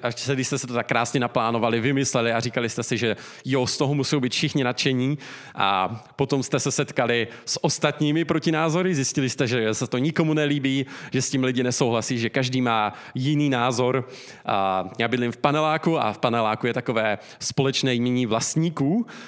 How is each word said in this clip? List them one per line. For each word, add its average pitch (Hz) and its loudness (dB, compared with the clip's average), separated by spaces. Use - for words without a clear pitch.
a 120 0
celý 131 -2
jste 135 -2
se 123 -4
to 120 -8
tak 117 -2
krásně 120 2
naplánovali, 117 2
vymysleli 123 2
a 113 2
říkali 117 -2
jste 117 -4
si, 120 -2
že 110 0
jo, 131 2
z - -2
toho 143 2
musí 147 0
být 127 0
všichni 147 0
nadšení. 127 0
A 98 2
potom 139 0
jste 135 0
se 135 -2
setkali 120 0
s - -6
ostatními 151 0
protinázory, 165 2
zjistili 135 0
jste, - 0
že 110 2
se 117 -4
to 127 -2
nikomu 156 2
nelíbí, 143 0
že - 0
s - -2
tím 131 0
lidi 127 2
nesouhlasí, 120 0
že 113 0
každý 127 0
má 113 2
jiný 147 2
názor. 127 0
A 95 0
já 113 2
bydlím 120 0
v - -8
paneláku 156 2
a 110 0
v - -8
paneláku 113 0
je 117 0
takové 113 0
společné 135 0
jmění 123 2
vlastníků 156 0